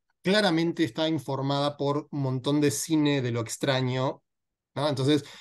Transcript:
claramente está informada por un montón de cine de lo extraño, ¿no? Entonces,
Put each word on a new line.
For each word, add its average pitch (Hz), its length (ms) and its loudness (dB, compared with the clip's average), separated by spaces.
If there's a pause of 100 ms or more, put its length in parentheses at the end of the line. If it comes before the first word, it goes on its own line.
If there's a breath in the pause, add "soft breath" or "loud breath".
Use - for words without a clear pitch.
(220)
claramente 170 640 2
está 160 260 -2
informada 143 680 -2
por 143 340 -2
un 147 100 -4
montón 135 400 0
de 143 100 4
cine 147 520 0
de 123 80 -2
lo 120 100 -2
extraño, 131 800 -2 (540)
¿no? 143 140 -2
Entonces, 143 340 2 (180 loud breath)